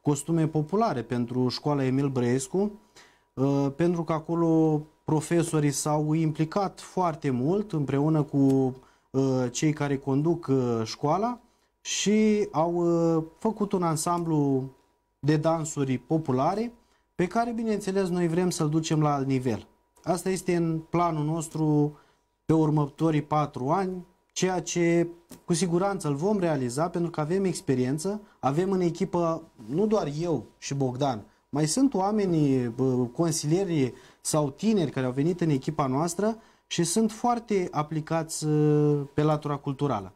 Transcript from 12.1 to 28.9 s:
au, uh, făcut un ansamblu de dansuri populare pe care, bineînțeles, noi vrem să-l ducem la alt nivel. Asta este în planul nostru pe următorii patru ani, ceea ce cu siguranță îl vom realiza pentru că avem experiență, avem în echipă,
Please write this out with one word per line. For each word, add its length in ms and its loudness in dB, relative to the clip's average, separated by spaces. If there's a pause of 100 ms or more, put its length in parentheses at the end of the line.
au, 220 0 (440)
uh, 60 0 (160)
făcut 320 -2
un 120 0
ansamblu 800 0 (560)
de 180 2
dansuri 600 -2
populare 760 -2 (420)
pe 120 0
care, 240 0
bineînțeles, 580 -2
noi 180 0
vrem 220 2
să-l 200 -2
ducem 320 0
la 120 2
alt 140 -2
nivel. 400 0 (360)
Asta 260 -2
este 260 -2
în 240 0 (100)
planul 360 0
nostru 720 0 (480)
pe 80 2
următorii 680 2
patru 480 -2
ani, 360 -2 (280)
ceea 280 0
ce 460 2 (380)
cu 80 0
siguranță 540 0
îl 80 0
vom 240 0
realiza 500 0
pentru 220 -4
că 100 -6
avem 220 0
experiență, 760 -2 (180)
avem 320 0
în 100 2
echipă, 640 0 (260)